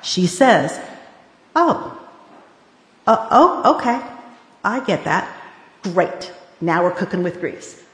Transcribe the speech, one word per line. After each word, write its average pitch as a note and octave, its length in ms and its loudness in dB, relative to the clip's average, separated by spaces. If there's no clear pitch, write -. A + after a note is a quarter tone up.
She F#3 240 0
says, F3+ 540 2
"Oh, - 440 0
uh, A3 240 2
oh, D4+ 460 4
okay, B3 240 -2
I A#3 160 -2
get G#3 240 -2
that. E3+ 240 -2
Great. F3 500 -2
Now E3+ 240 0
we're F3+ 180 0
cooking F#3 200 -4
with F3+ 180 -6
grease. - 420 -12